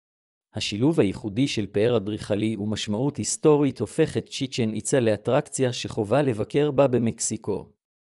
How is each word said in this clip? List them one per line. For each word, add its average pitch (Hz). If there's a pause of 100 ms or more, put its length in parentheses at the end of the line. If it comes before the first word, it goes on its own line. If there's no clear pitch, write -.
(540)
השילוב 127
הייחודי 107
של 104
פאר 113
אדריכלי 104
ומשמעות 107
היסטורית 143
הופך 135
את 110
צ'יצ'ן 120
איצה 110
לאטרקציה 120
שחובה 117
לבקר 147
בה 139
במקסיקו. 113 (440)